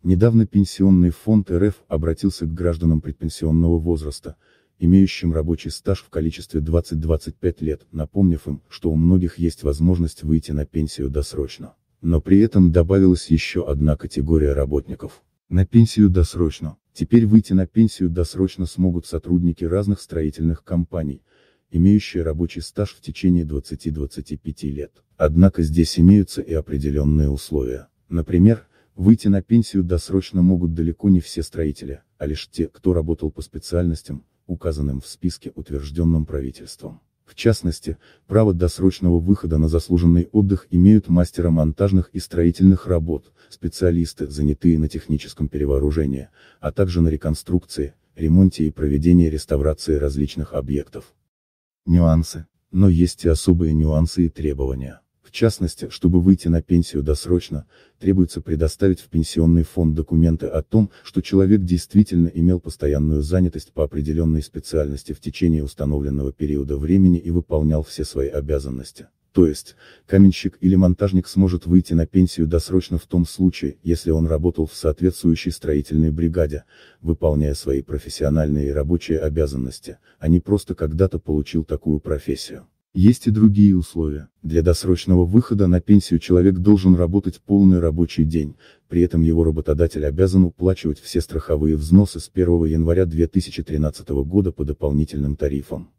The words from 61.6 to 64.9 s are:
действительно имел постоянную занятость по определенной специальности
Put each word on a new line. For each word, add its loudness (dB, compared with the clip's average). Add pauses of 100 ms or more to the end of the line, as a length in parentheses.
действительно 0
имел 0
постоянную -2
занятость -2
по -2
определенной -2
специальности -6